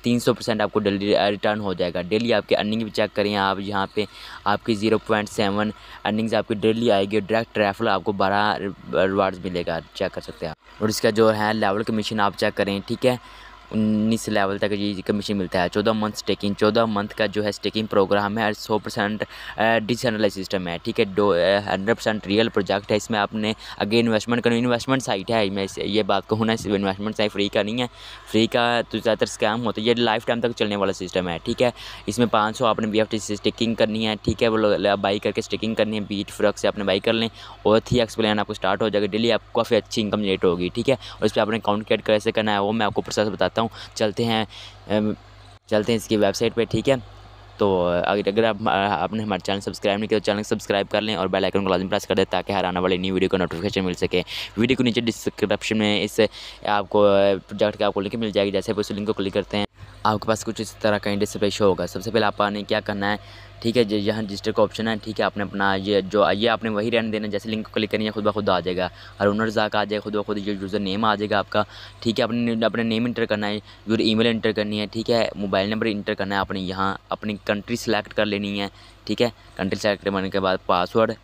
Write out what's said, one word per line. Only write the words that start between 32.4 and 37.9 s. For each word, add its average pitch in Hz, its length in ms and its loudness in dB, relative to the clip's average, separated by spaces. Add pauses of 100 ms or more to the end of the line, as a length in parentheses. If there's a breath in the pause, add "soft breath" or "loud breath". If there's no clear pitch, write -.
सौ 127 100 0
आपने 110 200 2
बी 107 140 2
एफ़ 107 80 2
टी 110 100 -4
सी - 80 -8
से 104 100 -4
स्टेकिंग 113 400 -2
करनी 110 280 2
है। 107 120 0
ठीक - 260 -2
है, 117 60 4
वो 110 80 2
लो-, 101 420 4
बाई 101 200 0
करके 110 240 -2
स्टेकिंग 107 340 -4
करनी 107 200 0
है, 104 60 -4
बीट 101 280 -6
फ्रॉक 104 260 2
से 104 120 0
आपने 98 160 -2
बाई 98 160 2
कर 113 120 0
लें 113 180 0 (360 loud breath)
और 110 140 6
थ्री 123 200 0